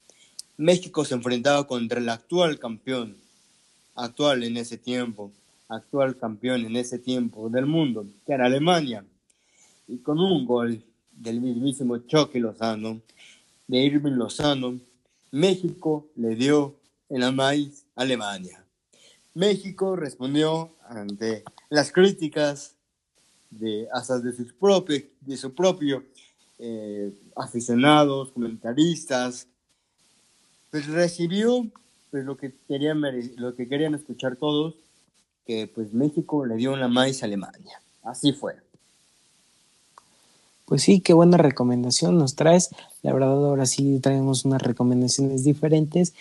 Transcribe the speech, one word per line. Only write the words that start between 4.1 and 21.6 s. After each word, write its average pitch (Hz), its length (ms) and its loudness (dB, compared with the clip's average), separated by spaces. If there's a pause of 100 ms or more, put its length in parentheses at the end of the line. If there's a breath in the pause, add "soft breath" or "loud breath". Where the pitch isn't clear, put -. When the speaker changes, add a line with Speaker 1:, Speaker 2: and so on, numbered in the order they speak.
Speaker 1:
en 117 140 -6
ese 117 220 -10
tiempo, 117 520 -6 (380)
actual 131 480 -4
campeón 120 480 -4
en 113 100 -6
ese 123 220 -4
tiempo 117 520 -6
del 131 180 -2
mundo, 131 400 0 (180)
que 147 80 -4
era 127 140 2
Alemania. 139 580 2 (840)
Y 123 100 -12
con 151 220 -2
un 170 280 2
gol 117 340 0 (300)
del 113 280 -8
mismísimo 123 600 -4
Chucky 143 400 0
Lozano, 110 640 -4 (640 soft breath)
de 127 160 -2
Irving 143 300 0
Lozano, 127 680 -2 (520)
México 160 840 -2
le 113 200 -4
dio 139 380 2 (340)
en 131 120 -6
la 127 120 0
maíz 139 540 -2 (100)
a 120 60 -4
Alemania. 101 600 -6 (720 soft breath)
México 190 600 -2
respondió 156 760 -2 (160)
ante 107 560 -6 (260)